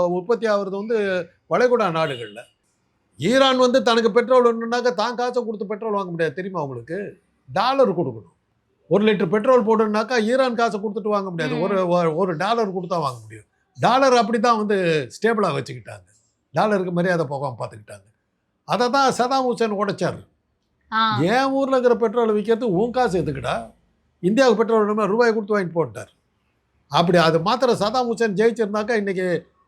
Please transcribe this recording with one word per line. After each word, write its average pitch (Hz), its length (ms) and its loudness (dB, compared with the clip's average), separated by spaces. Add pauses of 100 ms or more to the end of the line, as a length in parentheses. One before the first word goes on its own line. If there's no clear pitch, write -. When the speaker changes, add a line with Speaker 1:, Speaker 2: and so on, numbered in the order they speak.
(100)
Speaker 1:
உற்பத்தி 185 360 -2
ஆகுறது 202 240 0
வந்து 196 580 -2 (180)
வளைகுடா 220 420 2
நாடுகள்ல. 131 500 -4 (800)
ஈரான் 262 400 2
வந்து 254 260 4
தனக்கு 226 300 2
பெட்ரோல் 240 320 4
வேணும்னாக்கா 233 500 0
தான் 214 220 -2
காசை 240 280 -4
கொடுத்து 214 220 -8
பெட்ரோல் 214 260 -8
வாங்க 196 180 -4
முடியாது 165 240 -4
தெரியுமா 185 280 -8
உங்களுக்கு? 143 580 -10 (320)
டாலர் 220 460 2
கொடுக்கணும். 120 340 -8 (560)
ஒரு 202 160 2
லிட்டர் 202 240 2
பெட்ரோல் 226 360 4
போடணும்னாக்கா 220 580 0
ஈரான் 254 320 0
காசை 214 260 0
கொடுத்துட்டு 208 280 -6
வாங்க 196 220 -2
முடியாது. 156 240 -4
Speaker 2:
ம். 156 60 -2
Speaker 1:
ஒரு, 190 280 0
ஒரு, 170 260 2
ஒரு 175 220 -2
டாலர் 202 400 -2
கொடுத்தா 175 220 -6
வாங்க 131 240 -6
முடியும். 107 220 -20 (360)
டாலர் 247 360 4
அப்படி 226 240 2
தான் 233 160 2
வந்து 180 540 0
ஸ்டேபிளா 208 400 0
வச்சுக்கிட்டாங்க. 127 580 -10 (440)
டாலருக்கு 185 400 0
மரியாதை 175 340 0
போகாம 135 340 -8
பார்த்துக்கிட்டாங்க. 110 460 -16 (580)
அதை 220 260 0
தான் 269 220 2
சதாம் 254 360 0
ஹுசேன் 214 360 -2
உடைச்சாரு. 165 420 -4 (680)
Speaker 2:
ஆ. 220 280 0
Speaker 1:
"என் 247 300 2
ஊர்ல 269 280 0
இருக்கிற 240 160 4
பெட்ரோல் 220 400 0
விற்கிறது 214 280 0
உன் 220 280 0
காசு 208 320 0
எதுக்குடா? 131 500 -6 (480)
இந்தியாவுக்கு 220 440 4
பெட்ரோல் 214 240 2
வேணுமா? 214 180 0
ரூபாய் 226 280 2
கொடுத்து 208 240 -2
வாங்கிட்டு 175 140 -4
போட்டார்." 117 400 -6 (760)
அப்படி 170 300 4
அது 165 220 4
மாத்திரம் 226 380 0
சதாம் 233 320 0
ஹுசேன் 220 240 -2
ஜெயிச்சிருந்தாக்கா 214 560 0
இன்னைக்கு 185 560 -2 (220)